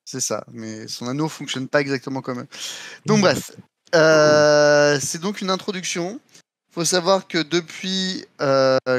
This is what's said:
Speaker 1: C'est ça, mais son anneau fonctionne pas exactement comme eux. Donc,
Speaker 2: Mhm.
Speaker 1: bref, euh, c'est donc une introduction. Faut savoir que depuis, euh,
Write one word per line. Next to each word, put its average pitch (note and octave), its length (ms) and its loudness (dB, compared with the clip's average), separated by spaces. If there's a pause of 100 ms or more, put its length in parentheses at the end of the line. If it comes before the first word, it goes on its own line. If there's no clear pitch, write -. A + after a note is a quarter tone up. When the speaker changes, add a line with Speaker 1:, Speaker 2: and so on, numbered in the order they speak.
Speaker 1:
C'est - 160 -10
ça, A2 320 -4
mais A2 340 -14
son A#2+ 220 -10
anneau D3 200 -4
fonctionne C3+ 380 -8
pas D3 140 0
exactement C3+ 400 -6
comme B2 200 -10
eux. - 80 -16 (580)
Donc, G#3 100 4
Speaker 2:
Mhm. G#3 60 4
Speaker 1:
bref, D#3+ 280 2 (460)
euh, D3+ 1040 6
c'est D3 200 -8
donc G3+ 200 -6
une F#3 100 -4
introduction. F#3 680 -6 (520)
Faut E3+ 120 -4
savoir F#3 420 0
que E3 160 -2
depuis, F#3 840 -4 (160)
euh, C3+ 380 2 (200)